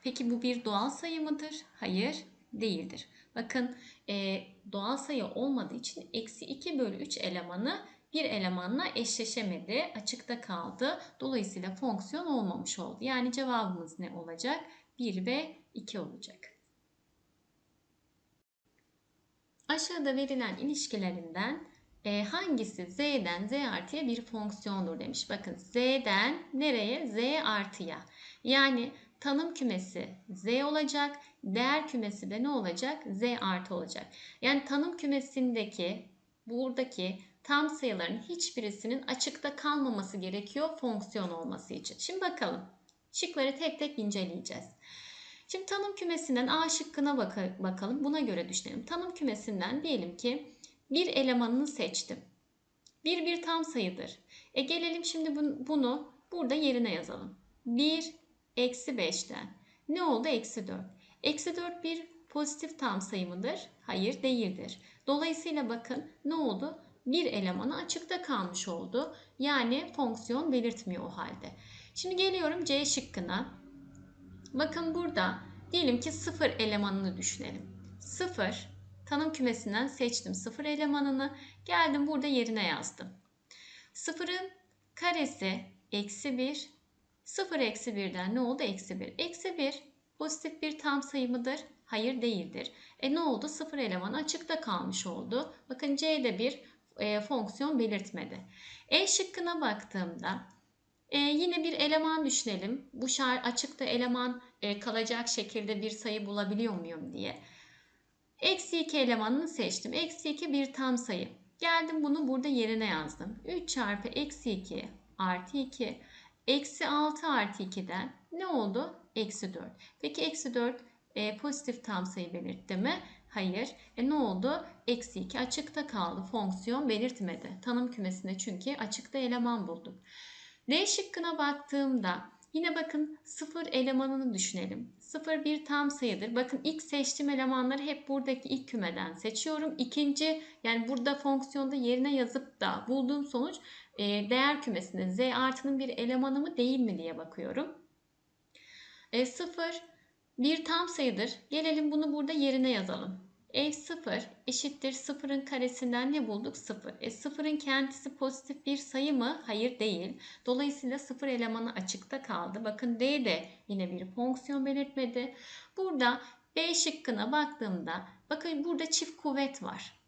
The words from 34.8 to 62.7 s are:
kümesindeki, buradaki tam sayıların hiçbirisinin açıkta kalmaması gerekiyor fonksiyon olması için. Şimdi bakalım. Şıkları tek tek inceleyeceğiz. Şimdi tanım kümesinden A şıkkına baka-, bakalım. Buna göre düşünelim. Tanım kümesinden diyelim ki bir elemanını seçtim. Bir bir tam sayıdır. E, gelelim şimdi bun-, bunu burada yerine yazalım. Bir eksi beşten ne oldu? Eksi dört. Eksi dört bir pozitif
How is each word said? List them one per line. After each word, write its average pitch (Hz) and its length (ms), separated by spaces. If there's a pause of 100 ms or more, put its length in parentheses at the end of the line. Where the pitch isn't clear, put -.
kümesindeki, 240 1120 (380)
buradaki 247 720 (240)
tam 294 260
sayıların 202 520
hiçbirisinin 240 800
açıkta 285 540
kalmaması 262 640
gerekiyor 208 600
fonksiyon 208 520
olması 170 440
için. - 240
Şimdi 370 240
bakalım. 349 440 (460)
Şıkları 277 440
tek 311 240
tek 294 200
inceleyeceğiz. 190 640 (840)
Şimdi 381 180
tanım 403 300
kümesinden 285 520
A 320 220
şıkkına 285 480
baka-, 190 460
bakalım. 196 400
Buna 285 160
göre 185 300
düşünelim. - 360
Tanım 359 280
kümesinden 220 680
diyelim 196 340
ki 254 380 (360)
bir 349 160
elemanını 254 600
seçtim. - 520 (840)
Bir 330 220
bir 339 160
tam 330 240
sayıdır. 190 540 (340)
E, 262 80
gelelim 330 440
şimdi 320 240
bun-, 285 380
bunu 285 460 (180)
burada 294 240
yerine 247 380
yazalım. 190 440 (280)
Bir 302 400 (520)
eksi 247 400
beşten - 500 (420)
ne 349 140
oldu? 254 240
Eksi 226 400
dört. 185 180 (380)
Eksi 302 320
dört 349 280
bir 330 240 (220)
pozitif 294 500